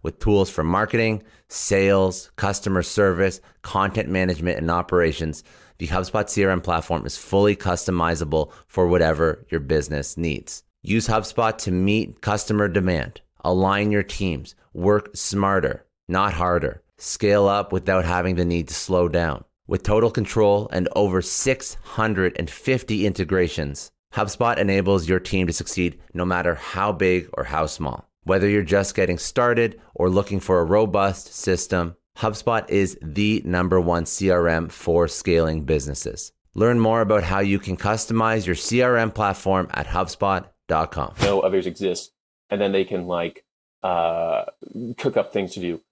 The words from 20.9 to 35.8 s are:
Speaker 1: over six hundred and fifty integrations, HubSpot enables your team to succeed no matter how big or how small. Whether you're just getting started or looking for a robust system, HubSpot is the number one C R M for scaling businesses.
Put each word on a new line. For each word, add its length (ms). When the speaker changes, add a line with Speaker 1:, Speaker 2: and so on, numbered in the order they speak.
Speaker 1:
over 260
six 600
hundred 560
and 120
fifty 560
integrations, 840
HubSpot 420
enables 520
your 120
team 260
to 60
succeed 480
no 120
matter 320
how 340
big 440
or 100
how 220
small. 420
Whether 240
you're 140
just 340
getting 220
started 600
or 160
looking 300
for 180
a 60
robust 720
system, 600
HubSpot 540
is 320
the 420
number 360
one 260
C 240
R 180
M 220
for 360
scaling 580
businesses. 680